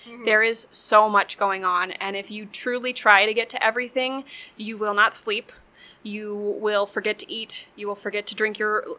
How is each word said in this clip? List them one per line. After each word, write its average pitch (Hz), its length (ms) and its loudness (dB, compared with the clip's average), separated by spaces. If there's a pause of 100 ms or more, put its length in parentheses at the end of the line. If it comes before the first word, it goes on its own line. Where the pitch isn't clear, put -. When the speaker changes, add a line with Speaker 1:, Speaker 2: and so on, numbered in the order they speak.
Speaker 1:
Mm-hmm. 233 160 -18
Speaker 2:
There 214 180 6
is 226 300 0
so 214 360 6
much 202 300 2
going 190 260 -2
on, 180 280 0
and 196 240 -6
if 196 140 -8
you 214 160 -12
truly 247 460 -4
try 208 320 6
to 220 80 2
get 226 180 -2
to - 140 -2
everything, 254 600 -2 (320)
you 214 200 -10
will 208 180 -2
not 208 200 4
sleep. - 380 -6 (500)
You 208 320 -8
will 208 520 0
forget 214 340 -4
to - 120 -12
eat. 226 440 -10
You 208 100 -10
will 202 80 -4
forget 202 340 -6
to 214 60 -8
drink 214 240 -2
your, 214 260 0 (140)